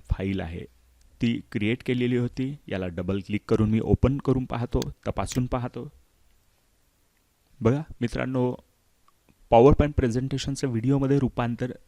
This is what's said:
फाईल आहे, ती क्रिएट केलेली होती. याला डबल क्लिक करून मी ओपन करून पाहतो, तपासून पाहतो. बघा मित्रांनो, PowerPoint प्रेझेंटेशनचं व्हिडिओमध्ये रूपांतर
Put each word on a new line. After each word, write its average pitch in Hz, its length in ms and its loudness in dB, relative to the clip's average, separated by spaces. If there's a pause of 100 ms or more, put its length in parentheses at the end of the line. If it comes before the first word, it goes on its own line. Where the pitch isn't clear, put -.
(100)
फाईल 98 300 -4
आहे, 85 240 -8 (580)
ती 117 180 0 (120)
क्रिएट 110 340 -2
केलेली 123 300 0
होती. 131 400 -4 (120)
याला 92 180 -4
डबल 90 400 -4
क्लिक 104 220 -2
करून 107 220 2
मी 110 100 2
ओपन 127 380 2
करून 131 260 -2
पाहतो, 120 360 -4 (260)
तपासून 113 400 -2
पाहतो. 123 460 -8 (1700)
बघा 127 220 2 (180)
मित्रांनो, 127 540 -2 (960)
PowerPoint 143 420 8
प्रेझेंटेशनचं 131 760 -2
व्हिडिओमध्ये 135 500 2
रूपांतर 120 540 -2 (160)